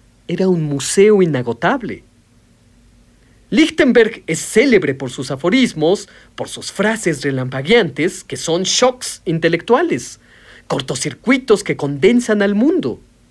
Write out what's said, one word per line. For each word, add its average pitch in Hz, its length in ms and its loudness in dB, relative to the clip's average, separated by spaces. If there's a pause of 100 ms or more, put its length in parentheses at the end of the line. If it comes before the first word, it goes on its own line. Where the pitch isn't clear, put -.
(300)
era 185 180 0
un 175 160 2
museo 190 580 4
inagotable. 147 840 -2 (1500)
Lichtenberg 240 800 2
es 165 120 -4
célebre 214 560 2
por 131 160 -8
sus - 180 -10
aforismos, 180 800 0 (280)
por 107 120 -10
sus - 240 -14
frases 196 500 -4
relampagueantes, 143 1040 -2
que - 140 -12
son 175 260 -2
shocks - 640 -2
intelectuales, 165 960 -2 (460)
cortocircuitos 196 1000 -2
que 151 100 -2
condensan 208 680 2
al 202 140 2
mundo. 247 460 0 (300)